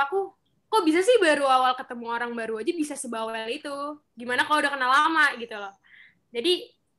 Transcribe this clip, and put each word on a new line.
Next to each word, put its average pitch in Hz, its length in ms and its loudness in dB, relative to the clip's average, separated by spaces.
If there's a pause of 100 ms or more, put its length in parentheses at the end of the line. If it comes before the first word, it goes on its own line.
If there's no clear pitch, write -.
aku, 381 260 -4 (400)
"Kok 440 160 2
bisa 330 160 4
sih 480 160 6
baru 302 240 4
awal 254 320 2
ketemu 247 320 -12
orang 233 240 -4
baru 220 320 -6
aja 294 80 -2
bisa 302 240 -6
sebawel 226 560 -8
itu? 294 240 -10 (400)
Gimana 247 320 -2
kalau 294 160 2
udah 285 80 0
kenal 262 160 -2
lama?" 294 480 4
gitu 226 240 -12
loh. 196 160 -12 (560)
Jadi, 311 400 -2 (280)